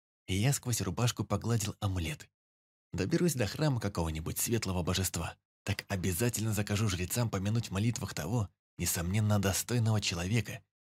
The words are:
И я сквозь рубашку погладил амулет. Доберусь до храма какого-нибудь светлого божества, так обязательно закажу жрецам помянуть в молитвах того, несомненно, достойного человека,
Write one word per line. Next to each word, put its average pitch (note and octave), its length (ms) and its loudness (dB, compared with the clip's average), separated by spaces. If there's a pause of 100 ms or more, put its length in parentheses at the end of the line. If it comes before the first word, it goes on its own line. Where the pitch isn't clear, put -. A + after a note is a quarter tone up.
(280)
И F#2 80 0
я A2+ 160 4
сквозь B2 300 -2
рубашку A2+ 420 0
погладил G#2 560 -2
амулет. F2 500 -2 (640)
Доберусь D#3+ 420 2
до A#2+ 140 2
храма D3 320 0
какого-нибудь D#2+ 580 -2
светлого F#2+ 460 0
божества, F2+ 540 -2 (260)
так - 240 -4
обязательно G2+ 640 0
закажу G#2 380 0
жрецам F#2 400 0
помянуть G#2 400 0
в - 20 -6
молитвах G#2 420 -2
того, G2+ 360 -2 (280)
несомненно, G2+ 600 2
достойного G#2+ 640 2
человека, F#2 600 -2 (220)